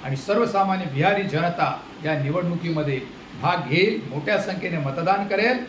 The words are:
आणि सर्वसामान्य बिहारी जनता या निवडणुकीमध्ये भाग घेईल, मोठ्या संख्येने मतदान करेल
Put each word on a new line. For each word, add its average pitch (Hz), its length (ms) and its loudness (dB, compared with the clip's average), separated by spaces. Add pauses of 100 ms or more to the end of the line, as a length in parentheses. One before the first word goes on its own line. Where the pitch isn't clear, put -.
आणि 135 120 -4
सर्वसामान्य 196 680 2
बिहारी 175 380 2
जनता 156 580 0 (240)
या 156 140 0
निवडणुकीमध्ये 156 800 0 (420)
भाग 170 260 0
घेईल, 190 320 4 (100)
मोठ्या 147 280 0
संख्येने 185 400 -4
मतदान 170 500 0
करेल 233 400 2